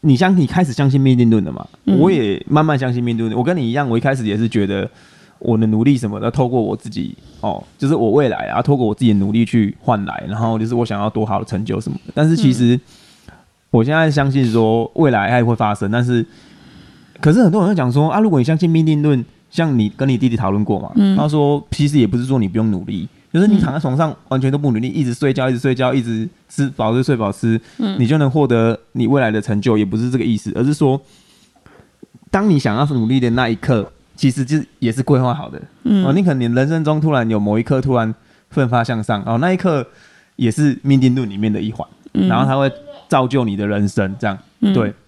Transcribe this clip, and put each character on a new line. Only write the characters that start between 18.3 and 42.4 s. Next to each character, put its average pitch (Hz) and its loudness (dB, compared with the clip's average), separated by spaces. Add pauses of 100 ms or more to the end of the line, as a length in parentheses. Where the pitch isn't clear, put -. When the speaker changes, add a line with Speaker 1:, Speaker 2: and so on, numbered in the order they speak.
Speaker 1:
你 120 2
相 160 0
信 165 0
命 160 2
定 151 2
论， 143 2 (280)
像 156 0
你 107 2
跟 135 -2
你 131 2
弟 127 2
弟 113 -2
讨 98 -2
论 104 0
过 101 -2
嘛， - -12
Speaker 2:
嗯。 196 4
Speaker 1:
他 147 0
说 147 0 (100)
其 143 0
实 147 2
也 113 4
不 101 -2
是 120 -2
说 131 0
你 104 0
不 90 -4
用 110 0
努 92 -4
力， 90 -8 (260)
就 165 2
是 202 4
你 208 6
躺 135 0
在 151 -4
床 139 -2
上 156 0 (140)
完 131 0
全 135 0
都 139 -2
不 147 0
努 107 2
力， 123 -4
Speaker 2:
嗯。 - -8
Speaker 1:
一 156 0
直 123 -2
睡 131 0
觉， 131 -2
一 131 0
直 120 -4
睡 131 0
觉， 127 0
一 135 0
直 113 -4 (200)
吃 139 -2
饱 113 -2
睡， 127 2
睡 139 0
饱 107 -2
吃， 113 -2 (180)
Speaker 2:
嗯。 196 -4
Speaker 1:
你 120 2
就 147 2
能 139 2
获 143 2
得 113 2 (140)
你 123 -2
未 135 2
来 117 0
的 107 -2
成 104 -4
就， 110 2
也 107 2
不 98 -4
是 120 -2
这 127 -4
个 117 -2
意 110 0
思， 104 -8
而 120 -2
是 143 0
说， 135 0 (1300)
当 208 0
你 160 4
想 110 -2
要 135 0
努 131 -2
力 131 2
的 123 0
那 120 0
一 113 0
刻， 113 -2 (240)
其 - 0
实 135 -4
就 147 -2 (220)
也 120 0
是 123 -2
规 131 2
划 127 -2
好 - -10
的。 67 -14 (220)
Speaker 2:
嗯。 202 2
Speaker 1:
哦， 139 2
你 190 2
可 175 2
能 120 0
人 131 2
生 165 -2
中 151 0
突 156 0
然 120 0
有 110 0
某 104 0
一 120 -2
刻 131 0
突 135 -2
然 113 -2 (360)
奋 135 0
发 120 0
向 113 -4
上， 104 -4
哦， 113 -2
那 170 0
一 185 0
刻 160 -2 (520)
也 117 0
是 139 0
命 139 4
定 127 4
论 127 -4
里 98 -10
面 110 0
的 101 -4
一 107 -4
环， - -10 (280)
Speaker 2:
嗯。 190 0
Speaker 1:
然 180 2
后 135 2